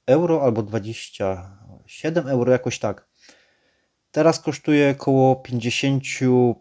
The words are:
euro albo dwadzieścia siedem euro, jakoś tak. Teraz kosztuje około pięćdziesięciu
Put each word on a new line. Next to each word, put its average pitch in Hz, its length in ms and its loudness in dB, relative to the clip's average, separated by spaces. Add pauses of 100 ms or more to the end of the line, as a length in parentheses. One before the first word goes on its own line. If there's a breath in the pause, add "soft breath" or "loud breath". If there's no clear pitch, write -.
euro 160 380 2
albo 117 200 0
dwadzieścia 101 960 -8 (280)
siedem 160 420 -6
euro, 123 240 0
jakoś 123 280 0
tak. 104 300 -6 (1000 soft breath)
Teraz 156 280 2
kosztuje 143 600 0
około 131 360 2
pięćdziesięciu 127 1300 -2